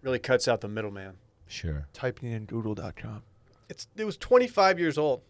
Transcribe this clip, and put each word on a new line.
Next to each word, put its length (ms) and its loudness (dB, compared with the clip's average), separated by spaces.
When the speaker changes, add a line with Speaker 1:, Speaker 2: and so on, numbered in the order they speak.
Speaker 1:
Really 180 -2
cuts 280 2
out 140 2
the 80 -8
middleman. 460 -6
Speaker 2:
Sure. 440 -6
Speaker 3:
Typing 400 -6
in 140 -6
Google 300 -4
dot 200 -8
com. 280 -12
Speaker 4:
It's, 200 -16
it 80 -6
was 120 -6
twenty-five 600 4
years 180 0
old. 320 0